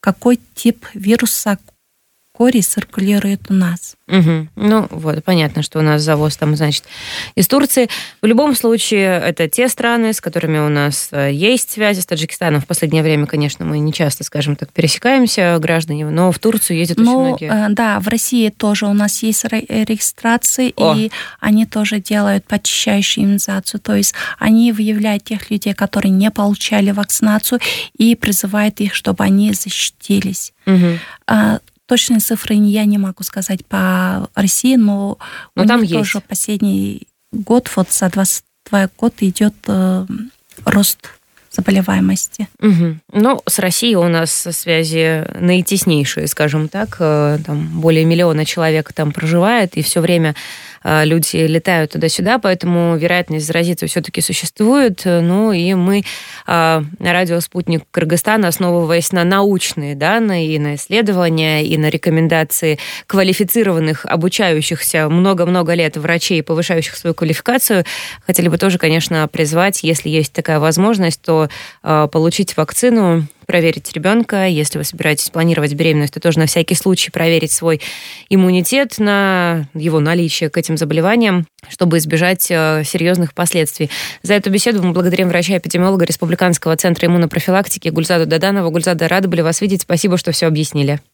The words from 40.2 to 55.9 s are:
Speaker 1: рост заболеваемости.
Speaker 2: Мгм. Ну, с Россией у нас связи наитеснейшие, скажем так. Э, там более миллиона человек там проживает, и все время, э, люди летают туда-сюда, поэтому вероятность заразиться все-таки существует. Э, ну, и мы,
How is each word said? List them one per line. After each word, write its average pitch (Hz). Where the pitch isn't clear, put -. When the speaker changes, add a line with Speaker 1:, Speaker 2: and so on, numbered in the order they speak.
Speaker 1:
рост 202
заболеваемости. 190
Speaker 2:
Мгм. 170
Ну, 226
с -
Россией 202
у 175
нас 165
связи 160
наитеснейшие, 175
скажем 156
так. 208
Э, 151
там 160
более 160
миллиона 165
человек 160
там 151
проживает, 180
и 165
все -
время, 165
э, 156
люди 160
летают 160
туда-сюда, 175
поэтому 175
вероятность 160
заразиться 165
все-таки 170
существует. 214
Э, 175
ну, 196
и 180
мы, 190